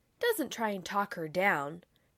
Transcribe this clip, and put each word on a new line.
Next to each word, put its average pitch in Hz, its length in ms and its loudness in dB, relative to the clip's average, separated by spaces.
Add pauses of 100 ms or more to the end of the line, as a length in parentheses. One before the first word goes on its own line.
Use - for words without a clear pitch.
(200)
doesn't 427 320 0
try 226 180 -2
and 196 140 -4
talk 202 300 -2
her 160 140 -6
down. 170 560 2 (340)